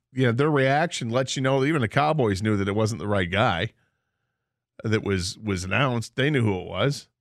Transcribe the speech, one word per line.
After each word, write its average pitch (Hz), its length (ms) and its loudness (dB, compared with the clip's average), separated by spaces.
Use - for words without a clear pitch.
you 127 120 2
know, 117 60 4
their 143 200 2
reaction 139 580 0
lets 131 260 -2
you 143 60 -4
know 135 200 2
that 135 60 2
even 156 140 0
the 110 60 2
Cowboys 139 540 2
knew 107 160 2
that 98 100 0
it 101 80 0
wasn't 107 240 0
the 90 80 -6
right 95 240 0
guy 101 380 0
that 107 200 0
was, 92 360 -2
was 98 240 -4
announced. 117 520 -2
They 131 140 2
knew 135 140 2
who 98 160 0
it 85 80 -10
was. 107 400 -2